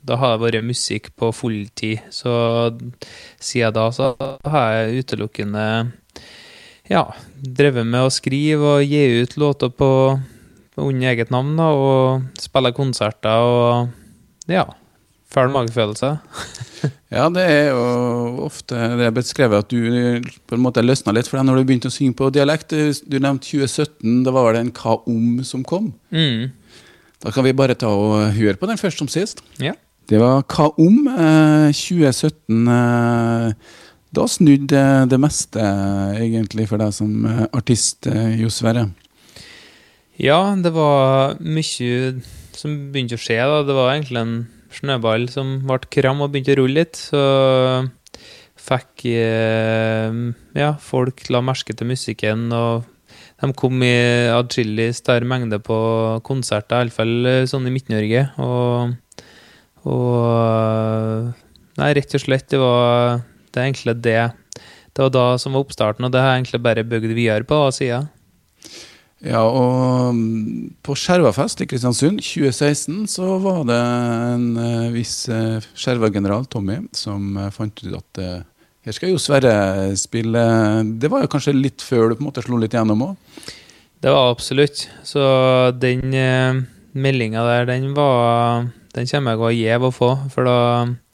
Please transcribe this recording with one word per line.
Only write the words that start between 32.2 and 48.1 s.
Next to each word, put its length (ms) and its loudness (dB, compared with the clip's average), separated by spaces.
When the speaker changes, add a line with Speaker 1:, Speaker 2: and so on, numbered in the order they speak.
Speaker 2:
eh, 1120 0
da 180 0
snudde 520 4
det 140 4
meste, 400 -2
eh, 640 0
egentlig 420 -2
for 140 -2
deg 120 0
som, 200 -2
eh, 280 0
artist, 540 -2
eh, 360 0
Jo 100 0
Sverre. 380 0
Speaker 1:
Ja, 360 2
det 200 0
var 640 2
mye 840 -4
som 400 -10
begynte 240 -4
å 80 -10
skje 160 0
da. 220 2
Det 120 0
var 200 2
egentlig 260 -4
en 160 -4
snøball 560 -2
som 240 -6
ble 120 0
kram 320 2
og 80 -4
begynte 220 0
å 60 2
rulle 220 2
litt, 160 -6
så 240 -2